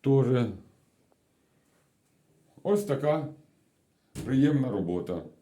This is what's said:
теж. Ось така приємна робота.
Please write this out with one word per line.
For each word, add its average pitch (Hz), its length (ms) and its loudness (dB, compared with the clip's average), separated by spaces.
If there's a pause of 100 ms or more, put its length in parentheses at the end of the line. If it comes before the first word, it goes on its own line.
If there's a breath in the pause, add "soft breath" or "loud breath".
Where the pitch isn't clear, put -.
теж. 127 460 2 (2250)
Ось 202 200 2
така 147 440 -2 (960)
приємна 135 460 2
робота. 87 520 -4 (180)